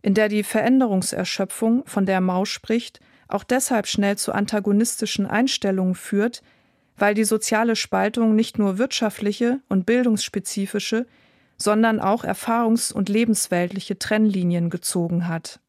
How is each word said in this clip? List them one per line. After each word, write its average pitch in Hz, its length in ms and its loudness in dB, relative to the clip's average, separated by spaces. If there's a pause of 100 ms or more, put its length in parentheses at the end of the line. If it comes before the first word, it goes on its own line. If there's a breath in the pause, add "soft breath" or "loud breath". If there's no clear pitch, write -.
in 196 120 2
der 214 160 4
die 208 140 0
Veränderungserschöpfung, 220 1400 0
von 196 200 0
der 190 160 0
Mao 185 240 0
spricht, - 540 -6 (280 soft breath)
auch 196 160 -4
deshalb 247 440 0
schnell 202 300 0
zu - 160 -4
antagonistischen 208 920 0
Einstellungen 190 720 0
führt, 214 460 -2 (560 soft breath)
weil 208 160 2
die 220 100 2
soziale 220 520 2
Spaltung 214 600 0
nicht 220 240 0
nur 196 180 2
wirtschaftliche 233 920 -2
und 185 160 0
bildungsspezifische, 220 1200 0 (500 soft breath)
sondern 220 440 2
auch 220 260 0
erfahrungs- 226 680 0
und 196 180 -2
lebensweltliche 196 920 0
Trennlinien 180 680 2
gezogen 170 580 -2
hat. 165 420 -8